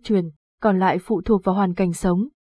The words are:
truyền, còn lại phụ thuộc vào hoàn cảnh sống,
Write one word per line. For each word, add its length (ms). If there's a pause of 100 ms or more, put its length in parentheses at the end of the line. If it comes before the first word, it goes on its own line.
truyền, 260 (320)
còn 180
lại 180
phụ 240
thuộc 220
vào 120
hoàn 180
cảnh 200
sống, 340 (180)